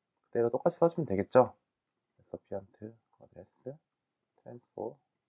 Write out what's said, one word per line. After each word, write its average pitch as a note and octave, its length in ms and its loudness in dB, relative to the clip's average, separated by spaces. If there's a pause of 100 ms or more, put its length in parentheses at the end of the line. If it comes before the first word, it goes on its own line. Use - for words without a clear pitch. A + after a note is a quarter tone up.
(280)
그대로 A#2 220 0
똑같이 D3+ 280 -2
써주면 E3+ 280 2
되겠죠? - 480 4 (640)
레시피언트, - 760 -14 (240)
어드레스, - 580 -18 (600)
트랜스포, A#2+ 600 -14 (320)